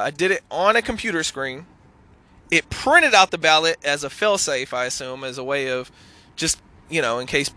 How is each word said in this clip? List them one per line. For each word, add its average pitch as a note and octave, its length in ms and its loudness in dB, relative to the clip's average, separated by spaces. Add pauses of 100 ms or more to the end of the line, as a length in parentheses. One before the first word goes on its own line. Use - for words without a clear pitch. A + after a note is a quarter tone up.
I B2+ 60 -2
did F3 220 0
it - 180 -2
on G3 260 2
a A#3 60 0
computer G#3+ 420 -4
screen. C3+ 420 -8 (840)
It E3 180 2
printed D4 460 4
out F#3+ 160 6
the E3+ 80 -4
ballot D#3+ 440 2
as C#3+ 200 -2
a C#3 80 -6
fail-safe, D#3+ 640 -2
I B2 100 -2
assume, C3 380 -8
as C3 160 -8
a C3 40 -8
way C3+ 280 -2
of B2+ 200 -6 (440)
just, - 260 -4 (260)
you D#3 140 -2
know, A#2+ 160 0
in B2+ 80 -6
case C#3+ 320 -2